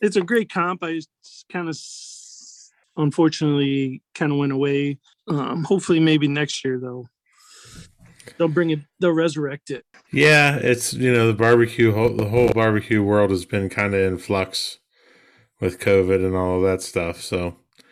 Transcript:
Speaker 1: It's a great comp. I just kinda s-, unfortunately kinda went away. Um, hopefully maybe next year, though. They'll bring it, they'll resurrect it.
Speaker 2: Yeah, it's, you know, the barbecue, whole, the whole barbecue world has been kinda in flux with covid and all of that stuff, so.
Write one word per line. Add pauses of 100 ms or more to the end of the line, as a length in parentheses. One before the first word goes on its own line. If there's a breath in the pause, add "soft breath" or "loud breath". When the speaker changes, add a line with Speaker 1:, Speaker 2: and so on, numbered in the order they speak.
Speaker 1:
It's
a
great
comp.
I
just
kinda
s-, (260)
unfortunately (120)
kinda
went
away. (300 soft breath)
Um,
hopefully
maybe
next
year,
though. (1300 loud breath)
They'll
bring
it, (200)
they'll
resurrect
it. (280)
Speaker 2:
Yeah,
it's,
you
know,
the
barbecue,
whole,
the
whole
barbecue
world
has
been
kinda
in
flux (800 soft breath)
with
covid
and
all
of
that
stuff,
so. (360 soft breath)